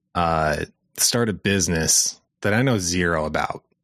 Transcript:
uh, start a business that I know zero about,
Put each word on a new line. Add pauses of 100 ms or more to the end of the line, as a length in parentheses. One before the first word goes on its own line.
(160)
uh, (320)
start
a
business (220)
that
I
know
zero
about, (200)